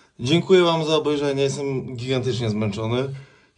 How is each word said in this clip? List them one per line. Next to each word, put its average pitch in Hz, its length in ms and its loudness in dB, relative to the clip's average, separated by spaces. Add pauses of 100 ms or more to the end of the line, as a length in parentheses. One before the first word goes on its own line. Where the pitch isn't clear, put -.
(200)
Dziękuję 175 440 4
wam 165 220 2
za 156 100 2
obejrzenie, 143 480 0
jestem 139 520 -4
gigantycznie 120 540 -2
zmęczony. 110 600 -2 (480)